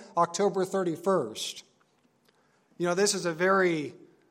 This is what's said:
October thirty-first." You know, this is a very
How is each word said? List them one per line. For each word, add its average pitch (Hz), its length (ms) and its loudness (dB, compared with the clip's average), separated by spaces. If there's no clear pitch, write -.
October 185 480 0
thirty-first." 175 1000 -2
You 175 100 -2
know, 175 60 2
this 202 200 2
is 175 120 -4
a 170 80 -2
very 175 640 2